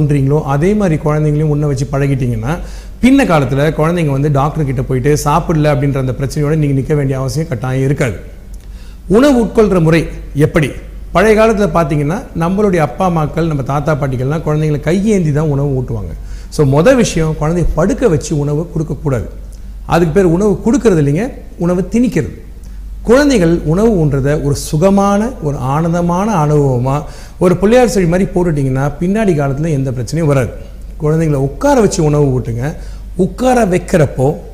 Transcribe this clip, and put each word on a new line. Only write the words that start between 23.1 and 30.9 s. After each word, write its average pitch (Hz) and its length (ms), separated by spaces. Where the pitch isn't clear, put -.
உணவு 185 400
உண்றத 143 380
ஒரு 139 140
சுகமான, 196 720
ஒரு 151 140
ஆனந்தமான 170 920
அனுபவமா, 139 560
ஒரு 180 180
பிள்ளையார் 226 320
செடி 185 180
மாதிரி 185 280
போட்டுட்டீங்கன்னா, 143 560
பின்னாடி 196 340
காலத்துல 143 340
எந்த 135 220
பிரச்சனையும் 127 360
வராது. 139 220